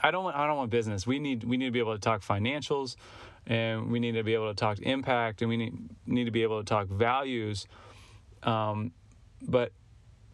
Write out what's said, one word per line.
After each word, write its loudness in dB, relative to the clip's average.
I 4
don't 0
want, -4
I 2
don't 2
want -2
business. 0
We 0
need, -2
we 0
need 0
to -2
be 2
able 0
to -6
talk 2
financials, 0
and 0
we 0
need 0
to 0
be 2
able 0
to -4
talk 0
impact, 0
and 2
we 2
need, -4
need 2
to -2
be 4
able 2
to -6
talk 2
values. 0
Um, 0
but 2